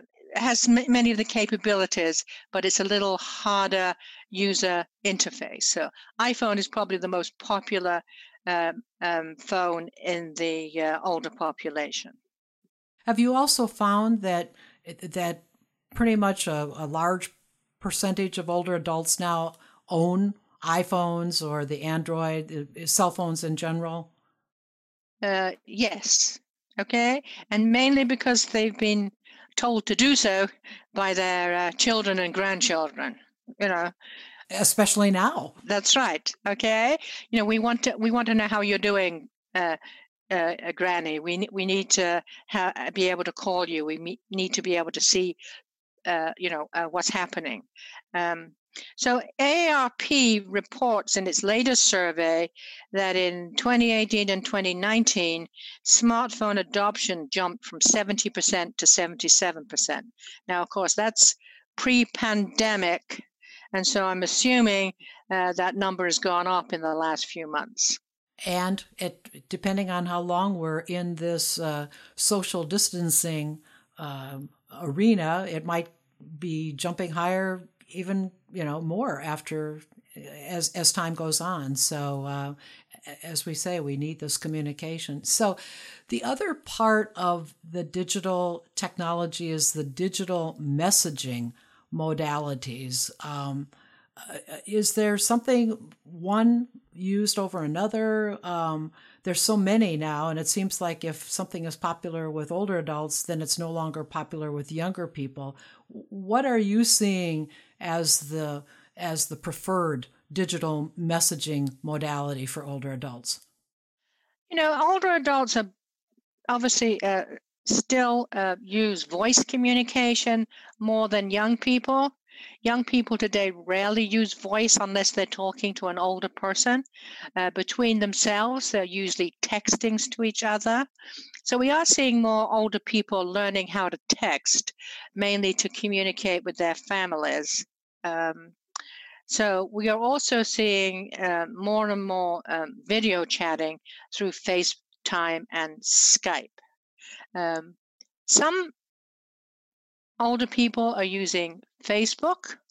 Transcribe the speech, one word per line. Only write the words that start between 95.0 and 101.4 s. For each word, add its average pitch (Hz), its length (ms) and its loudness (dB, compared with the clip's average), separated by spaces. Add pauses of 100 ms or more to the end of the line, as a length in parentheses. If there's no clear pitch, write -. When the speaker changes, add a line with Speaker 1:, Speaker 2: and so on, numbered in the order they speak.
Speaker 2:
something 233 760 2 (100)
one 220 640 2 (240)
used 196 440 0
over 190 260 -4
another? 214 840 0
Um, 160 480 -4 (300)
there's 180 180 0
so 214 160 4
many 196 400 4
now, 156 320 -2
and 160 100 -2
it 160 80 -4
seems 190 320 -2
like 170 240 -4
if 160 260 -8
something 180 360 -6